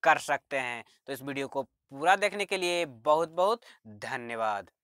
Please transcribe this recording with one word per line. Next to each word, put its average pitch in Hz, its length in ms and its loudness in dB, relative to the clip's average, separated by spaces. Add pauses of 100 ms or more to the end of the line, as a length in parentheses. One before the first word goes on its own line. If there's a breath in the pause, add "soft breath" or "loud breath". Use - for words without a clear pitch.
कर 151 180 6
सकते 143 380 -2
हैं। 120 240 -6 (240 soft breath)
तो 135 60 -6
इस 127 100 -8
वीडियो 139 260 -6
को 139 140 -4
पूरा 147 540 0
देखने 202 280 0
के 190 140 -2
लिए 175 280 0
बहुत 151 440 2
बहुत 190 300 2 (260 loud breath)
धन्यवाद। 113 840 -4 (140)